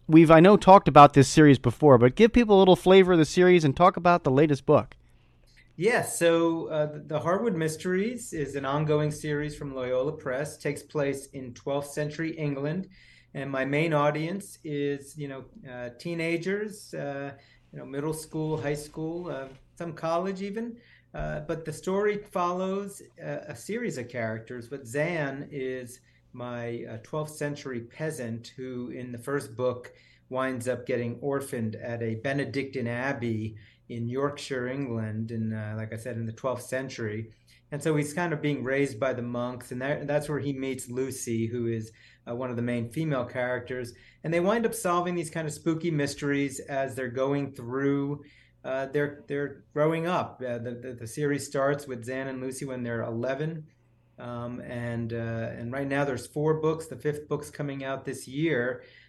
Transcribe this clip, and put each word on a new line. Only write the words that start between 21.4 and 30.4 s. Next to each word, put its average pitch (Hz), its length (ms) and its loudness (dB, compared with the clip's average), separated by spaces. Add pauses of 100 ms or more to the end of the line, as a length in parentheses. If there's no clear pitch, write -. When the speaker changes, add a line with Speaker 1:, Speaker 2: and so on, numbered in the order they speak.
Speaker 2:
but 160 240 -8
the 151 80 -10
story 208 460 -2
follows, 190 800 -4 (220)
uh, 147 240 -8
a 143 80 -12
series 202 420 -6
of 120 120 -8
characters, 113 580 -8
but 139 180 -12
Zan 143 640 -4
is 127 480 -8 (340)
my, 120 540 -8
uh, 113 140 -12
twelfth 151 340 -8
century 139 460 -8
peasant 117 720 -10
who 127 340 -10
in 127 220 -12
the 120 60 -12
first 120 380 -6
book 127 360 -4 (380)
winds 131 380 -4